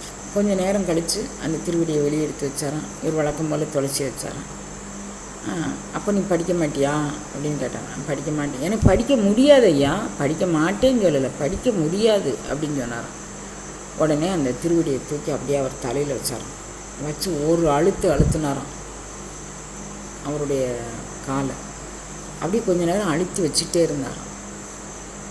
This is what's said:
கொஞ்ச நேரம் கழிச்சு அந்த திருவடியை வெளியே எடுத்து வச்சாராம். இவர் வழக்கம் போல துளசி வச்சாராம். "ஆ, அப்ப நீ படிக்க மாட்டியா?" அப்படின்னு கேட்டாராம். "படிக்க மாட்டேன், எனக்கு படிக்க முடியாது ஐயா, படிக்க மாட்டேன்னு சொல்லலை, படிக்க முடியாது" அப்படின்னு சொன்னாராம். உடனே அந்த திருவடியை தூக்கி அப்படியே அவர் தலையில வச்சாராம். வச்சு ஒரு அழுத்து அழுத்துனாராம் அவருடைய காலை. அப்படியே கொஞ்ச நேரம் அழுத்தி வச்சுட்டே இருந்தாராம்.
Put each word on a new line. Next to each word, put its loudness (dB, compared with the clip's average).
கொஞ்ச 4
நேரம் 2
கழிச்சு 0
அந்த -2
திருவடியை 2
வெளியே 2
எடுத்து -4
வச்சாராம். -6
இவர் 0
வழக்கம் 0
போல 0
துளசி 0
வச்சாராம். -6
"ஆ, -4
அப்ப -2
நீ 2
படிக்க 2
மாட்டியா?" 2
அப்படின்னு -4
கேட்டாராம். -6
"படிக்க -2
மாட்டேன், -2
எனக்கு 4
படிக்க 6
முடியாது 8
ஐயா, 6
படிக்க 0
மாட்டேன்னு 4
சொல்லலை, 4
படிக்க 0
முடியாது" 2
அப்படின்னு -2
சொன்னாராம். -6
உடனே 2
அந்த 0
திருவடியை 2
தூக்கி -4
அப்படியே 0
அவர் -2
தலையில -2
வச்சாராம். -6
வச்சு 0
ஒரு 4
அழுத்து 4
அழுத்துனாராம் 2
அவருடைய 0
காலை. -2
அப்படியே 0
கொஞ்ச 4
நேரம் 2
அழுத்தி 0
வச்சுட்டே 2
இருந்தாராம். -2